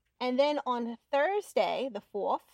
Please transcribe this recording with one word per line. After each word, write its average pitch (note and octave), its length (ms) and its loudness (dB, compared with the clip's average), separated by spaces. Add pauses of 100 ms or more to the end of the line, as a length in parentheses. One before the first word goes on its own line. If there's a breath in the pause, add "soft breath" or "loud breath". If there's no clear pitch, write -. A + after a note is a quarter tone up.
(200)
And B3+ 180 0
then D4 280 4
on A#3+ 320 -4 (160)
Thursday, C#4 800 0
the G3+ 180 -8
fourth, G3+ 300 -2 (120)